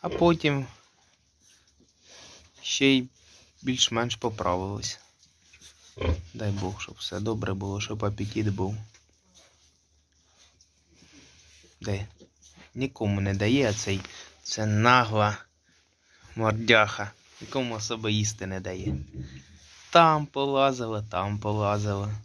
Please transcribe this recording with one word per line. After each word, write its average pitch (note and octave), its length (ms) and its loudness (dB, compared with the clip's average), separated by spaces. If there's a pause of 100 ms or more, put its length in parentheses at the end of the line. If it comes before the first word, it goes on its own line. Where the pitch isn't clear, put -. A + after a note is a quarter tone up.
А - 80 -8
потім... D#3 580 2 (2000)
Ще - 240 2
й C3 220 4 (540)
більш-менш A#2+ 540 0
поправилась. G2+ 840 -2 (1300)
Дай G#2+ 160 -4
Бог, G2+ 320 -4
щоб - 160 -14
все - 220 -8
добре G#2+ 340 -2
було, G2 260 -6
щоб G#2+ 240 -6
апетит G#2 440 -2
був. G2+ 280 -2 (3000)
Де? G2+ 260 -4 (680)
Нікому A2+ 460 -2
не G2 140 0
дає, A2+ 360 2
а G2 40 0
цей, G2 260 -4 (420)
це - 240 -4
нагла G#2+ 720 4 (1000)
мордяха. A2 760 4 (300)
Нікому B2 340 -4
особо A2 340 -6
їсти G#2+ 380 0
не F#2+ 140 -6
дає. F#2+ 360 -6 (960)
Там D#3 360 6
полазила, C3+ 760 0
там G#2 360 -2
полазила. G#2 760 -2 (100)